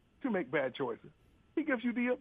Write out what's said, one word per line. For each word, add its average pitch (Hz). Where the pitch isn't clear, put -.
to 269
make 202
bad 135
choices. -
He 311
gives 254
you 240
the, 247